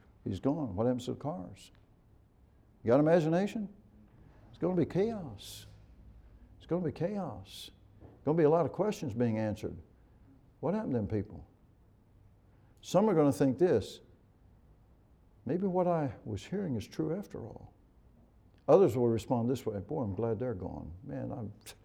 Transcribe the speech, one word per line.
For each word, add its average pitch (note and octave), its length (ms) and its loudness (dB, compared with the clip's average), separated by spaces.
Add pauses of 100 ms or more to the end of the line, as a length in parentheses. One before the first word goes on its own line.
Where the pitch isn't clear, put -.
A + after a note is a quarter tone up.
(240)
he's G2 160 -4
gone. C#3 360 -2
What A2 100 2
happens B2+ 200 0
to B2 60 -4
the A2+ 80 -12
cars? D3 520 -10 (1120)
You G#2 60 -2
got C3 120 8
imagination? F3 680 2 (800)
It's - 100 -20
gonna F3+ 180 -2
be D#3 100 4
chaos. F#3 800 -4 (920)
It's - 80 -20
gonna F3 180 -2
be C#3 80 -2
chaos. E3 800 -6 (540)
Gonna D#3+ 140 2
be D#3+ 60 6
a D3 60 8
lot E3 140 4
of - 80 -2
questions F3+ 400 -2
being A2+ 260 0
answered. G2+ 380 -4 (840)
What E3 140 0
happened A3 180 -2
to A#2+ 60 2
them G2+ 100 -2
people? F#2+ 360 -4 (1400)
Some G#3 300 2
are F3+ 40 4
gonna D3 180 6
think C3+ 260 2
this, D3+ 420 2 (1400)
"Maybe F3+ 220 -2
what F3+ 200 2
I D#3+ 260 0 (120)
was G#2 200 -6
hearing F3+ 320 -4
is G2 100 -6
true D#3+ 280 -4
after - 260 -10
all." - 320 -14 (960)
Others D3+ 280 8
will A#2+ 120 4
respond A#2 420 0
this - 160 -4
way, G#2 140 -2
"Boy, C#3+ 220 -6
I'm G2+ 120 -4
glad A2+ 240 -2
they're A#2+ 160 -4
gone. D#2+ 360 -8 (140)
Man, A#2+ 280 -8
I'm, G#2+ 200 -8 (320)